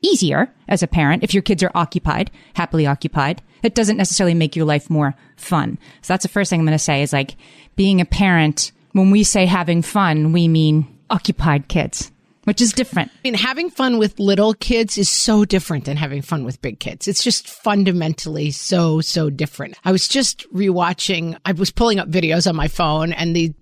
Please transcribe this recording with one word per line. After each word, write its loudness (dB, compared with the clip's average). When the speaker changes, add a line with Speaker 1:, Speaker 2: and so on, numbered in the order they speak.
Speaker 1:
easier 2
as 0
a 0
parent 2
if -2
your 2
kids 0
are 0
occupied, -2
happily 0
occupied. -2
It 0
doesn't 2
necessarily 0
make 0
your 0
life 0
more 0
fun. -2
So -2
that's 0
the -2
first -2
thing 2
I'm 4
gonna 4
say 0
is, -2
like, -2
being 4
a 2
parent, 2
when 4
we 6
say 2
having 2
fun, 0
we 4
mean 4
occupied 0
kids, -4
which 0
is 2
different. -4
Speaker 2:
I -20
mean, -4
having -4
fun 0
with 0
little 2
kids -2
is 2
so 2
different -2
than -4
having -4
fun -4
with -10
big -10
kids. -10
It's -2
just -2
fundamentally -2
so, 0
so -2
different. -8
I 2
was 0
just -2
rewatching, -2
I 0
was -2
pulling 2
up -4
videos 0
on 0
my 0
phone -2
and -2
the 0